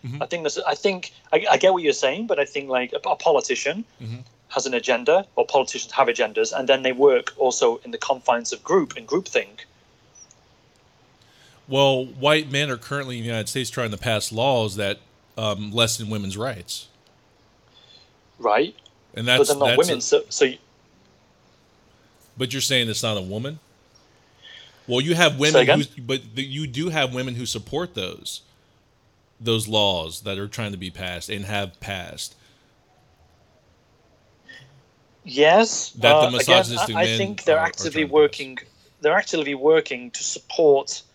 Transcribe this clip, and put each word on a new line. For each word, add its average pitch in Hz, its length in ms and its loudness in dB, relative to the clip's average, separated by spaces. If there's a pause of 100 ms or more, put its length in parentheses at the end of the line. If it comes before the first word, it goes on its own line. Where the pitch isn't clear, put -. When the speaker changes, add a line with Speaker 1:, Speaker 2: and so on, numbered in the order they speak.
Speaker 1:
Mm-hmm. 139 200 -8
Speaker 2:
I - 20 -2
think 170 200 -6
this, 143 220 -2
I 147 80 0
think - 380 -4 (180)
I, 151 200 2
I 139 80 6
get 185 160 4
what 180 80 -2
you're 143 100 2
saying, 156 340 -2
but 185 120 0
I 143 80 0
think, 139 240 -8
like, 127 240 -2
a, - 120 -6
a - 100 0
politician 147 680 0 (180)
Speaker 1:
Mm-hmm. 117 180 -12 (280)
Speaker 2:
has 127 160 -4
an 131 80 -2
agenda, 123 540 2 (100)
or 120 80 2
politicians - 480 -2
have 131 160 2
agendas, 113 500 -2
and 131 80 -4
then 131 140 6
they 131 120 0
work 127 440 4
also 123 480 2
in 120 60 -14
the 117 80 -10
confines 120 520 -2
of - 140 -10
group 165 320 0
and 117 100 -14
groupthink. 117 600 -4 (2000)
Speaker 1:
Well, 135 380 4
white 139 440 2
men 143 200 -2
are 120 80 -4
currently 131 400 -8
in 113 60 -8
the - 20 -6
United 113 240 -4
States 127 180 -4
trying 120 220 -4
to 101 80 -8
pass 107 340 -2
laws 113 440 0
that, 101 240 -4 (360)
um, 104 340 -4
lessen 113 380 0
women's 101 300 -6
rights. 107 500 -8 (1500)
Speaker 2:
Right. 120 360 0 (400)
Speaker 1:
And 113 140 -6
that's, 127 120 6
Speaker 2:
But 143 80 6
they're 143 100 2
not 127 180 4
Speaker 1:
that's 175 120 4
Speaker 2:
women, 143 100 -2
Speaker 1:
a - 20 -8
Speaker 2:
so, - 300 2
so - 160 2
you 127 100 -4 (1800)
Speaker 1:
But 127 160 -4
you're 131 80 -4
saying 123 260 0
it's 107 140 -4
not 110 160 -2
a 92 40 -4
woman? 117 360 -8 (1300)
Well, 123 160 0
you 165 120 0
have 165 180 6
Speaker 2:
Say 127 60 -6
Speaker 1:
women 147 220 6
Speaker 2:
again? 135 200 6
Speaker 1:
who, 139 220 -8
but 131 200 -4 (140)
the, 135 60 -6
you 139 240 -8
do 139 220 -4
have 143 260 -2
women 127 200 -6
who 120 100 -8
support 147 500 -8
those, - 460 -10 (1000)
those 113 260 -2
laws 95 540 0
that 101 160 -8
are 104 100 -8
trying 104 240 -8
to 98 60 -10
be 92 120 -10
passed 90 400 -10
and 101 160 -8
have 101 340 -6
passed. 87 540 -12 (3000)
Speaker 2:
Yes, 160 680 4
Speaker 1:
That 117 100 -16
the 120 80 4
Speaker 2:
uh, 151 200 8
again, 123 40 -2
Speaker 1:
misogynistic 117 640 2
Speaker 2:
I, - 40 0
I - 40 4
Speaker 1:
men - 140 0
Speaker 2:
think 196 260 -4
they're 156 120 4
Speaker 1:
are, 160 40 2
are 165 60 0
Speaker 2:
actively 165 240 -6 (120)
Speaker 1:
trying - 0 -
to 143 60 -2
pass. 131 40 -6
Speaker 2:
working. 147 460 2 (440)
They're 156 140 2
actively 156 380 -2
working 135 580 0
to - 120 -10
support - 800 2 (120)